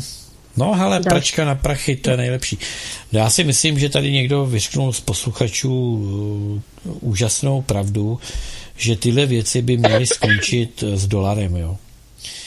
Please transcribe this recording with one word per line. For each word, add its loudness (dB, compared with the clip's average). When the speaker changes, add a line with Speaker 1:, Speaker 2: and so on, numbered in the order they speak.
Speaker 1:
No 2
hele, 2
Speaker 2:
Další. 2
Speaker 1:
pračka 2
na 2
prachy, 0
to -2
je 4
nejlepší. -2
Já 6
si 4
myslím, 2
že 2
tady 2
někdo 2
vyřknul 0
z -6
posluchačů, -2
eh, -8
úžasnou 0
pravdu, 0
že 2
tyhle 2
věci 0
by 2
měly 4
skončit, 0
eh, 0
s 0
dolarem, 0
jo. -4